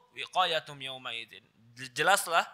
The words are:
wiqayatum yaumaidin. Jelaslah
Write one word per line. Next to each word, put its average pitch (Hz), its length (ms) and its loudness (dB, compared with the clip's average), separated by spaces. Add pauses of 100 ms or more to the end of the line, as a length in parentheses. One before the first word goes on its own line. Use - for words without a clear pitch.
(140)
wiqayatum 151 640 -2
yaumaidin. 123 640 -12 (500)
Jelaslah 175 600 4